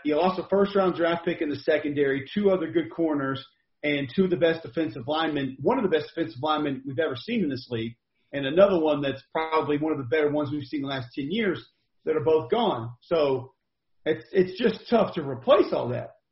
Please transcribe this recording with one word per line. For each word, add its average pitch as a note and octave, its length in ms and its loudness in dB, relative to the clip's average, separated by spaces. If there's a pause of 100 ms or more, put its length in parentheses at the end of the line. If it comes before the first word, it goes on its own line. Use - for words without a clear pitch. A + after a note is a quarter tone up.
you D3 100 2
lost F3+ 240 2
a - 100 -6
first-round G3 460 2
draft E3+ 300 0
pick E3+ 160 -2
in D#3 80 -4
the C#3 80 -4
secondary, C#3+ 760 0
two G3+ 180 2
other D#3+ 200 0
good D#3+ 180 0
corners, C#3+ 560 -2 (380)
and C#3+ 320 -2
two F#3+ 80 4
of F#3 60 2
the - 80 0
best D#3+ 260 2
defensive D3 460 -4
linemen, D3 520 -2
one G#3 160 2
of B3 60 -2
the F#3+ 60 2
best D3+ 260 0
defensive D3+ 260 -6
linemen D3 460 -2
we've C3+ 120 -6
ever C#3+ 180 -2
seen A3 260 -2
in D3 60 0
this B2 200 -6
league, A#2 280 -6 (340)
and C#3 140 -4
another F#3 340 6
one D3+ 220 2
that's C3+ 200 -2 (120)
probably D#3 440 0
one D3+ 140 0
of D3 60 -2
the C3+ 80 -6
better D3 260 2
ones D3 200 -2
we've D3 120 -6
seen C#3 160 -8
in C3+ 40 -6
the C#3 120 -6
last A#2+ 180 -8
ten C#3+ 160 -6
years F#3+ 340 -2 (420)
that D#3 100 0
are D3+ 80 -2
both D#3 260 2
gone. D3+ 420 0 (100)
So C#3 500 0 (540)
it's, D#3 260 -2
it's F#3 260 2
just - 320 -2
tough A3+ 260 2
to E3+ 60 -6
replace C#3 520 2
all B2+ 160 0
that. A#2+ 220 -6 (200)